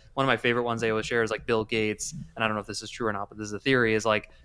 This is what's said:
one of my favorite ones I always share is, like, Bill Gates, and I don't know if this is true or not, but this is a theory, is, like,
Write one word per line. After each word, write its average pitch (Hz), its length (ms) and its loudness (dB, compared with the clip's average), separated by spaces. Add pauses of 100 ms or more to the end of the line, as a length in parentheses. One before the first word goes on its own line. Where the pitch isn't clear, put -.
(140)
one 135 120 0
of - 20 2
my 120 100 4
favorite 120 260 2
ones 117 200 -2
I 113 60 2
always 110 160 0
share 117 180 2
is, 110 80 -2
like, 110 140 -6
Bill 113 180 2
Gates, 107 500 -2 (220)
and 113 80 -2
I 110 40 2
don't 107 80 0
know 104 60 -2
if 101 60 -10
this 104 140 -8
is 110 80 -12
true 120 180 -4
or 107 60 0
not, 101 160 -6
but 107 80 -16
this 107 100 -8
is 104 60 -8
a 98 60 -6
theory, 123 340 4
is, 110 120 0
like, 107 240 2 (160)